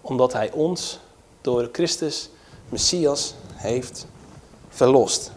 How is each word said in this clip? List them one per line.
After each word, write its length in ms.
omdat 320
hij 200
ons 460
door 320
Christus, 580
Messias, 680
heeft 520
verlost. 680